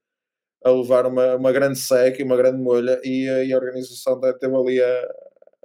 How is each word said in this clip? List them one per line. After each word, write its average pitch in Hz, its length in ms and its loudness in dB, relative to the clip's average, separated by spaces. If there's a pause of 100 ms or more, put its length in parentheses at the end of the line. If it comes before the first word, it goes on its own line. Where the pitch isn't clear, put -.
(640)
a 127 80 4
levar 127 340 2
uma, 127 300 0
uma 131 160 2
grande 139 260 0
seca 127 420 2
e 135 40 -4
uma 127 120 0
grande 127 240 2
molha, 123 440 0
e 131 240 -4
a, 131 160 -2
e 131 80 -2
a 131 40 2
organização 127 600 -4
te-, 127 220 -2
teve 131 160 -2
ali 127 260 0
a, 123 260 -2 (560)